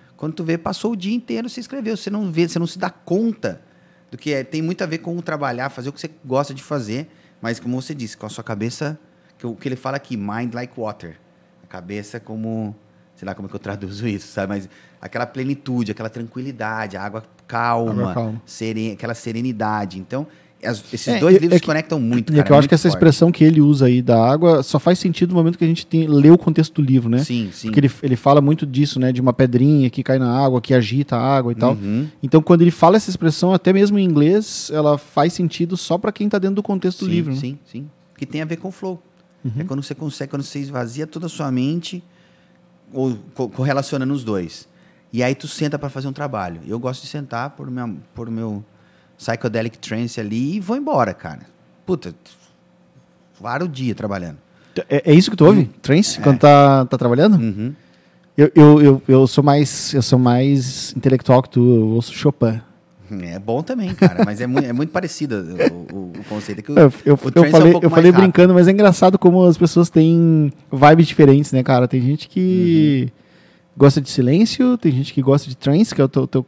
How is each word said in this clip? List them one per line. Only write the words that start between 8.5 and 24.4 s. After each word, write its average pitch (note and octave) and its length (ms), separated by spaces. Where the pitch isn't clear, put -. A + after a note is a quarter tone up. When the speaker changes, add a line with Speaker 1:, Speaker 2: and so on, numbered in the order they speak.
Speaker 1:
que - 80
o A2+ 80
que G2 140
ele B2+ 80
fala C3+ 220
aqui, C3 180
mind G#2+ 380
like B2 240
water. G2 380
A - 40
cabeça G2+ 520
como, A2 560
sei F#2 100
lá G2 80
como G2 140
é - 20
que F#2+ 60
eu G2 40
traduzo G2 480
isso, G2+ 200
sabe? G2 200
Mas G2 180
aquela - 280
plenitude, B2+ 680
aquela A2 160
tranquilidade, A2 880
a F#2 60
água G#2 200
calma, A#2 460
Speaker 2:
Água A#2+ 220
calma. A2 320
Speaker 1:
seren-, A2 460
aquela A2 220
serenidade. G#2+ 840
Então, B2+ 280
as, A2 300
esses A#2+ 160
Speaker 2:
É, G#3+ 100
Speaker 1:
dois F3 180
Speaker 2:
é, - 20
Speaker 1:
livros E3+ 180
Speaker 2:
é E3 40
que, - 60
Speaker 1:
conectam D#3 320
muito, A#2+ 360
Speaker 2:
é - 20
Speaker 1:
cara, C#3+ 100
Speaker 2:
que D3+ 60
eu C#3 40
acho D3 80
Speaker 1:
muito C#3+ 40
Speaker 2:
que - 60
essa D#3 160
Speaker 1:
forte. D3 80
Speaker 2:
expressão E3 340
que E3 100
ele D#3 200
usa C#3+ 240
aí B2 160
da A#2 280
água D#3 320